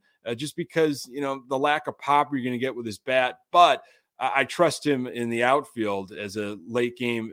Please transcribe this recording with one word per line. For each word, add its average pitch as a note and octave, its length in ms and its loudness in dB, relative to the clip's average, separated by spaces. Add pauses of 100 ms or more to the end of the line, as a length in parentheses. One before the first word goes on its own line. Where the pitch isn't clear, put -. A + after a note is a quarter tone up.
(280)
uh, A#2+ 80 -4
just C#3 200 -8
because, D#3 560 -2
you C#3 120 -8
know, C3+ 260 -4
the C3+ 100 -2
lack D3 280 0
of C3 120 -10
pop C#3+ 320 2
you're C3+ 140 -4
gonna B2 140 -2
get B2+ 180 -4
with A#2+ 80 -10
his G#2+ 140 -8
bat, B2+ 400 0 (120)
but E3 320 6 (380)
I, C3 200 0
I C3+ 40 4
trust D3+ 420 2
him C3 200 0
in A#2+ 240 -4
the A#2 120 0
outfield A2 680 0
as G2+ 240 -8
a G#2 220 -6 (100)
late A#2+ 280 -2
game A#2 360 -4